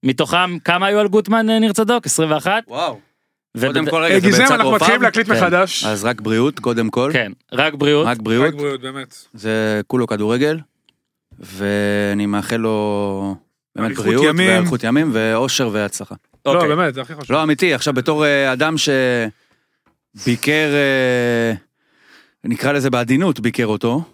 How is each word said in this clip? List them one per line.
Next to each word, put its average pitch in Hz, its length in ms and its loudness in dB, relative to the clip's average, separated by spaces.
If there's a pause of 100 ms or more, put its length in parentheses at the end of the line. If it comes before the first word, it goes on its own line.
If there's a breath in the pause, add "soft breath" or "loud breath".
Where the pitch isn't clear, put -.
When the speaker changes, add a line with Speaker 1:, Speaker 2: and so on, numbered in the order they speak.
Speaker 1:
מתוכם 170 600 0
כמה 180 200 2
היו 202 140 2
על 208 80 2
גוטמן, 214 420 2
אה, 226 100 2
ניר 220 140 2
צדוק? 226 320 0
עשרים 160 260 0
ואחת? 185 360 0
Speaker 2:
וואו. 127 320 -6 (580)
Speaker 1:
וב- 120 100 0
Speaker 2:
קודם 143 220 0
כל, 160 140 0
Speaker 3:
אה, 165 40 2
Speaker 2:
רגע, 190 120 6
זה 180 80 0
Speaker 3:
גיזם, 196 160 2
Speaker 2:
ביצת 269 80 6
Speaker 3:
אנחנו 226 180 2
Speaker 2:
רוחב? 113 120 2
Speaker 3:
מתחילים 185 200 4
להקליט 226 260 0
Speaker 1:
כן. 220 60 2
Speaker 3:
מחדש. 175 520 0
Speaker 2:
אז 107 200 -2
רק 113 160 -4
בריאות, 113 380 0
קודם 117 300 -2
כל. 123 240 -2
Speaker 1:
כן, 113 180 -2 (220)
רק 147 200 0
בריאות. 147 340 2
Speaker 2:
רק 120 100 -2
בריאות. 113 300 2
Speaker 3:
רק 160 60 -2
בריאות, 143 280 -6
באמת. 131 340 -14 (180)
Speaker 2:
זה 110 540 -2
כולו 127 200 0
כדורגל, 123 520 0 (800)
ואני 101 840 -2
מאחל 104 320 -2
לו... 101 800 -2 (400)
באמת 110 140 -4
Speaker 3:
אריכות 101 160 -6
Speaker 2:
בריאות, 120 200 2
Speaker 3:
ימים. 165 240 2
Speaker 2:
ואריכות 175 340 2
ימים, 143 300 2
ואושר 113 600 0
והצלחה. 101 420 -6 (300)
Speaker 3:
לא, 139 100 2
Speaker 1:
אוקיי. 170 140 2
Speaker 3:
באמת, 156 240 0
זה 131 80 -10
הכי 139 140 -14
חשוב. 147 200 -8
Speaker 2:
לא, 156 80 0
אמיתי, 156 300 2
עכשיו 135 200 -2
בתור, 151 320 0
אה, 139 280 2
אדם 156 220 0 (1400)
שביקר, 147 580 0
אה, 127 800 0 (880 soft breath)
נקרא 117 280 -2
לזה 139 180 0
בעדינות, 131 500 0
ביקר 117 260 0
אותו 117 360 0 (120)